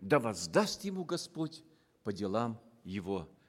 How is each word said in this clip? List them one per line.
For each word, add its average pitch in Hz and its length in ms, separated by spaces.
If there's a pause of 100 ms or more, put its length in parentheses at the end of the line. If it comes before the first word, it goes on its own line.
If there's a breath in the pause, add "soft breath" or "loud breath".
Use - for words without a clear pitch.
«Да 98 180
воздаст 113 680
ему 190 180
Господь 160 580 (420 soft breath)
по 107 100
делам 110 440 (260)
его». 92 440 (200 soft breath)